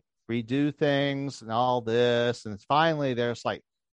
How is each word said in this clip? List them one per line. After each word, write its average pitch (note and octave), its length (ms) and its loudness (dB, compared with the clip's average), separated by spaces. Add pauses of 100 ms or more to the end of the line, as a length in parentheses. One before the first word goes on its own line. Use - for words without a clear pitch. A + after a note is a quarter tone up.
(300)
redo B2+ 440 0
things C#3 680 -2
and A2 100 -10
all B2 300 2
this." A#2+ 640 2
And G#2+ 80 -8
it's G2 120 -14
finally, D3 500 2
there's A#2+ 280 -4
like, A2 200 -4 (360)